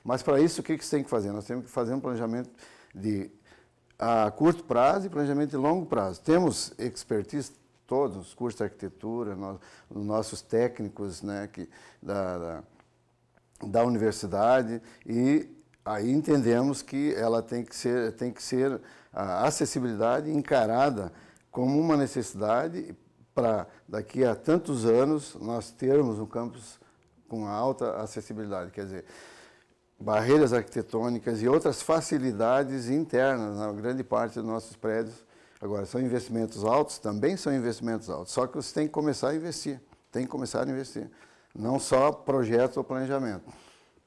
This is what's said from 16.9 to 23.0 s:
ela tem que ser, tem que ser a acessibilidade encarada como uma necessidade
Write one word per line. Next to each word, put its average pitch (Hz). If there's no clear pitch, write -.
ela 113
tem 120
que -
ser, 120
tem 123
que -
ser 131
a 95
acessibilidade 127
encarada 127
como 131
uma 160
necessidade 131